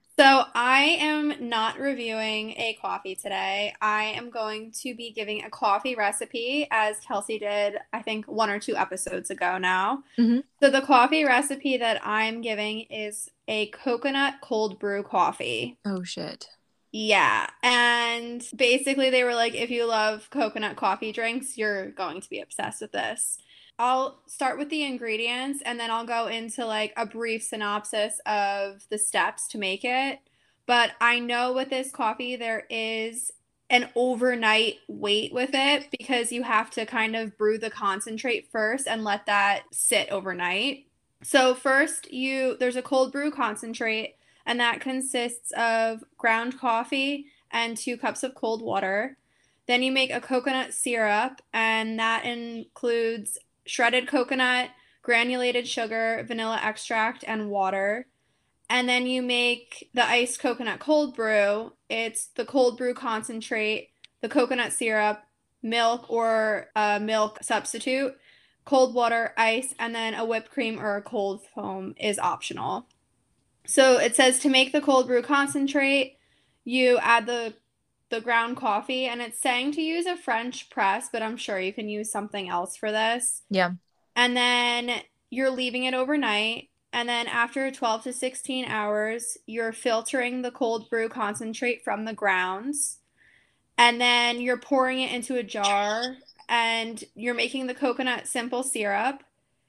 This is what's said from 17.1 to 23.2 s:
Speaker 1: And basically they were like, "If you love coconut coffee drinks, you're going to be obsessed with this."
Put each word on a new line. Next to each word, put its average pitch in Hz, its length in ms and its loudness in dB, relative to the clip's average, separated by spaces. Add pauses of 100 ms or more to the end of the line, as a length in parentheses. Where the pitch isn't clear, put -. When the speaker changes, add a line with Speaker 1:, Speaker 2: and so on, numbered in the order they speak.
Speaker 1:
And 240 800 2 (140)
basically 262 540 2
they 254 160 4
were 240 100 0
like, 233 180 2
"If 240 160 -4
you 233 160 -2
love 214 440 0
coconut 214 480 -4
coffee 214 340 -2
drinks, 233 460 -6
you're 202 340 -2
going 180 300 -8
to - 80 -20
be 101 100 -10
obsessed - 400 -8
with - 140 -12
this." 214 440 -4 (400)